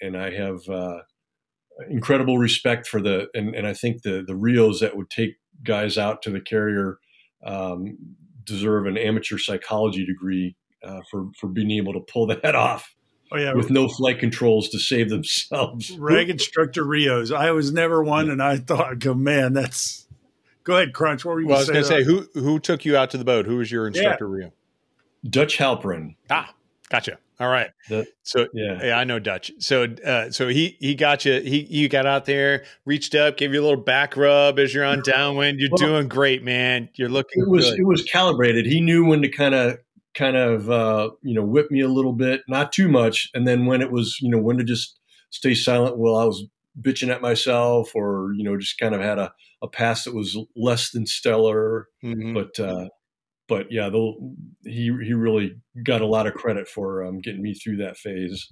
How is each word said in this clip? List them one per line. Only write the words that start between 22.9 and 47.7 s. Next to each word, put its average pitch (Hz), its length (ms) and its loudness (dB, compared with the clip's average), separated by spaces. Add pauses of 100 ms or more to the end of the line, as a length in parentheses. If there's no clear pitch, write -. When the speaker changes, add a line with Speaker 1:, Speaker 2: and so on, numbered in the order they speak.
Speaker 3:
out 131 140 4
to 135 60 -6
the 123 60 -6
boat? 120 220 2
Who 117 100 -2
was 117 160 -2
your 117 120 -2
Speaker 2:
Yeah. 110 40 -2
Speaker 3:
instructor, 165 400 0
Rio? 95 240 -6 (720)
Speaker 1:
Dutch 139 340 0
Halperin. 92 580 -2 (140)
Speaker 3:
Ah, 147 240 -2 (360)
gotcha. - 300 -2 (200)
All 123 100 -2
right. 123 220 0 (180)
Speaker 1:
The, 110 160 -2 (160)
Speaker 3:
So 120 320 0
Speaker 1:
yeah. 104 300 -6
Speaker 3:
yeah, 120 160 2
I 123 40 2
know 123 140 -2
Dutch. 98 420 -6
So, 131 260 2 (200)
uh, 123 240 0
so 131 200 -2
he, 151 300 0
he 139 140 -2
got 143 320 2
you, 135 160 2
he, 143 280 -2
you 147 200 0
got 135 160 2
out 139 200 0
there, 139 400 0 (200)
reached 147 300 -2
up, 147 220 2
gave 147 140 -2
you 143 100 0
a - 20 2
little 143 180 2
back 135 340 0
rub 143 440 4
as 131 140 2
you're 143 120 0
on 139 160 0
Speaker 1:
<laughs> 127 40 -6
Speaker 3:
downwind. 143 540 0
You're 139 120 0
Speaker 1:
Well, 139 160 4
Speaker 3:
doing 151 200 2
great, 131 360 0
man. 123 520 0
You're 123 140 -2
looking 135 340 -2
Speaker 1:
it 196 60 2
was, 151 220 6
Speaker 3:
good. 196 80 0
Speaker 1:
it 185 80 2
was 175 160 4
calibrated. 123 640 2
He 156 140 2
knew 170 240 4
when 156 180 6
to 139 60 0
kinda, 131 480 2 (360)
kind 135 220 2
of, 117 340 2
uh, 110 400 2 (140)
you 127 100 -4
know, 110 100 2
whip 139 280 2
me 135 80 2
a 135 80 4
little 131 260 2
bit, 131 340 0
not 139 260 0
too 190 160 4
much. 117 440 4
And 127 140 0
then 123 180 4
when 127 160 2
it 131 100 -4
was, 120 300 -2
you 127 80 0
know, 117 100 4
when 117 180 2
to 127 60 0
just 117 360 -4 (320)
stay 131 240 0
silent 123 420 2
while 113 200 4
I 113 80 4
was 104 200 0 (340)
bitching 131 300 -2
at 123 140 -2
myself 120 720 2